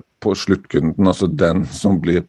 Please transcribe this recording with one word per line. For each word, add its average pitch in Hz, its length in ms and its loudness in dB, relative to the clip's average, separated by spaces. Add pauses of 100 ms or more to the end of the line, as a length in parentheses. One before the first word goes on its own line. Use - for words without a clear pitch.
(200)
på 101 140 0
sluttkunden, 87 760 0
altså 92 180 0
den 85 400 0
som 95 320 -2
blir 85 220 0
på 82 80 -12